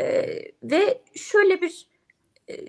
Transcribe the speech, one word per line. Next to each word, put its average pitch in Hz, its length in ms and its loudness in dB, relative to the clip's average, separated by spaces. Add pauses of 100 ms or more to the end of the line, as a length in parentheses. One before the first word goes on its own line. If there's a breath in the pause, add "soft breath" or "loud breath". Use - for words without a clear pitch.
(640)
ve 403 380 0 (140)
şöyle 370 460 2
bir... 339 280 -6 (640)
e, - 40 -12 (140)